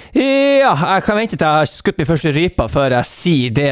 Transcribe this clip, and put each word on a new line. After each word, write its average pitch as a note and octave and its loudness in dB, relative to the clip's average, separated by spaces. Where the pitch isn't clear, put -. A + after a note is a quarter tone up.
Ja, C4+ 2
jeg F#3 0
kan G#3+ 0
vente G#3+ -4
til D#3+ 0
jeg D3+ 2
har D3+ 2
skutt - -4
min C#3+ -2
første D#3 0
rypa D#3+ 0
før C3+ 0
jeg B2 0
sier C3 -2
det C#3 0